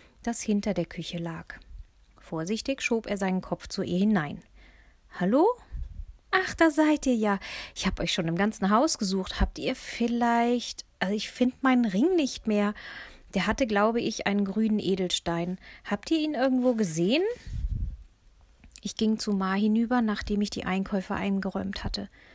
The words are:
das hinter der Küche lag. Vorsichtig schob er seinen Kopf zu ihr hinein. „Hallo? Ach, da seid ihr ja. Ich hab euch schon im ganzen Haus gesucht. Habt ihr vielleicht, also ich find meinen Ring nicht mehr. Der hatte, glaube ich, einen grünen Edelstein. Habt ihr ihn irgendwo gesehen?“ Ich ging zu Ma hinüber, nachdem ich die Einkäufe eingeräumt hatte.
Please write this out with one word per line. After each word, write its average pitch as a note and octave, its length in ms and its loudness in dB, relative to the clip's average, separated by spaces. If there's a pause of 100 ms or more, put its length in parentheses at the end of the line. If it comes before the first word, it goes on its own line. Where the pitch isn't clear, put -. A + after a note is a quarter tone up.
(240)
das - 180 -2
hinter G#3 320 0
der F3 100 0
Küche E3+ 340 -8
lag. E3+ 360 -10 (640)
Vorsichtig G3+ 640 -4
schob A3+ 240 -2
er G3+ 100 -2
seinen F#3+ 240 0
Kopf - 280 -8
zu - 140 -4
ihr F3+ 180 0
hinein. F#3+ 420 2 (760)
„Hallo? A#3+ 260 6 (880)
Ach, F#4 220 0
da D#4+ 180 6
seid D4+ 340 4
ihr B3+ 80 4
ja. G#3 240 2 (380)
Ich - 100 -4
hab - 140 0
euch E3+ 120 0
schon E3+ 140 0
im E3 80 0
ganzen G3 360 0
Haus C4 280 4
gesucht. F#3+ 420 -2
Habt - 200 0
ihr D#3+ 160 -2
vielleicht, A#3 1080 0 (140)
also F#3+ 160 0
ich G#3+ 160 -4
find - 320 0
meinen B3+ 220 6
Ring A#3 320 4
nicht C#4 320 -2
mehr. G#3 260 2 (600)
Der F#3 120 0
hatte, A3 220 0
glaube G#3+ 320 2
ich, - 260 -4
einen G3+ 180 2
grünen G#3+ 360 0
Edelstein. F3+ 760 -2 (280)
Habt - 260 -4
ihr D#4+ 80 4
ihn D4+ 160 0
irgendwo B3+ 400 2
gesehen?“ G3+ 480 2 (1600)
Ich - 140 -8
ging A3 240 0
zu - 100 -4
Ma F#3+ 240 0
hinüber, A3 480 2
nachdem G#3 380 -2
ich G#3 100 0
die - 140 -8
Einkäufe F#3+ 500 -2
eingeräumt G3 680 -4
hatte. G3+ 240 -6 (260)